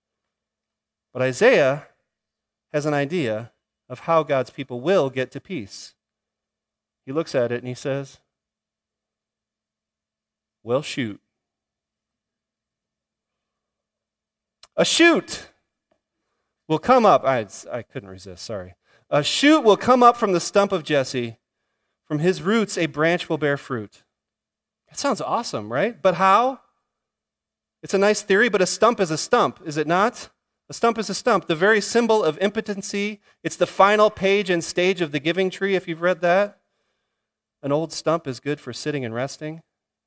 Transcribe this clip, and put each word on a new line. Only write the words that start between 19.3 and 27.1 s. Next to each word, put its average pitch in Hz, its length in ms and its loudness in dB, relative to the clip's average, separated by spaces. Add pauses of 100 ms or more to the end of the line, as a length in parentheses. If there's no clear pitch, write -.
will 214 160 6
come 247 240 4
up 240 140 8
from 202 160 -2
the 175 80 0
stump 202 320 0
of 175 100 -4
Jesse. 131 560 -2 (680)
From 151 160 -4
his 165 200 0
roots, 202 380 0
a 170 80 0
branch 156 440 -2
will 160 80 -2
bear 143 180 0
fruit." 117 460 -10 (840)
That - 100 -14
sounds 269 240 -2
awesome, 127 500 -6
right? 180 280 -2
But 185 160 2
how? 214 440 2 (1200)